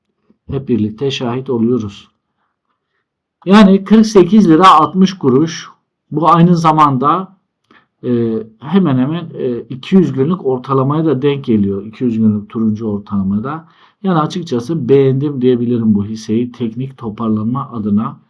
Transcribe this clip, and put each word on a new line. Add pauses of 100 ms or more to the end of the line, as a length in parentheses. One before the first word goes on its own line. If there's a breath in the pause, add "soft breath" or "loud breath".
(500)
Hep
birlikte
şahit
oluyoruz. (1400)
Yani
kırk
sekiz
lira
altmış
kuruş. (420)
Bu
aynı
zamanda, (680 soft breath)
e, (160)
hemen
hemen,
e,
iki
yüz
günlük
ortalamaya
da
denk
geliyor.
İki
yüz
günlük
turuncu
ortalamada. (360 soft breath)
Yani
açıkçası
beğendim
diyebilirim
bu
hisseyi
teknik
toparlanma
adına. (100)